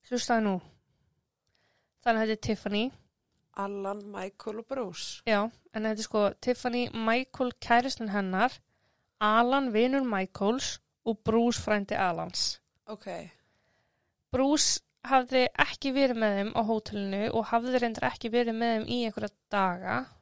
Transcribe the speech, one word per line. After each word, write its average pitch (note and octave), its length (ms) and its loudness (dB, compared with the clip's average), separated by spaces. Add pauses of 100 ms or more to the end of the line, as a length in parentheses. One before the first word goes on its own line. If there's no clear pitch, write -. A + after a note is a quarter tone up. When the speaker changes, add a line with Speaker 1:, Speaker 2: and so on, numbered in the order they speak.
Speaker 1:
Hlustaðu A#3 380 0
nú. G3 80 2 (1500)
Þannig A3+ 160 2
að A3 80 0
þetta A3 80 0
er - 100 -14
Tiffany. G#3 360 -2 (760)
Speaker 2:
Alan, G3+ 540 -6
Michael G3+ 480 -8
og - 80 -18
Bruce. A3+ 580 -8
Speaker 1:
Já, G#3 140 4 (320)
en G#3+ 160 -4
þetta A3 100 -4
er A3 80 -6
sko G#3+ 140 2 (180)
Tiffany, B3 460 -2 (100)
Michael, A#3+ 640 0
kærastinn A#3 540 2
hennar, G3 420 0 (640)
Alan, A#3 540 4
vinur B3+ 340 2
Michaels G3+ 720 -2 (260)
og A3+ 240 -2
Bruce, A#3 320 4
frændi G#3 400 -2
Alans. E3+ 600 -2 (260)
Speaker 2:
Ok. G#3 220 -12 (1200)
Speaker 1:
Bruce C#4 480 2 (300)
hafði B3+ 340 4 (160)
ekki - 320 0
verið B3+ 300 2
með G#3 180 2
þeim G3+ 160 -4
á A#3 140 2
hótelinu G3+ 520 -2 (120)
og A3+ 180 -2
hafði A#3+ 320 2
reyndar A3+ 300 -2
ekki A3+ 180 -6
verið A#3 300 2
með A#3 160 2
þeim A3 100 -4
í B3 220 -2
einhverja G#3+ 240 -6 (180)
daga F#3+ 480 0 (220)